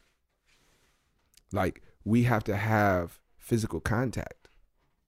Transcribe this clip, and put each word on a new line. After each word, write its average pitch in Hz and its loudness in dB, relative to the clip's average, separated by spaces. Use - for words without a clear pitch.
Like, 95 -2
we 117 4
have 113 2
to 101 -2
have 101 0
physical 110 -2
contact. - -4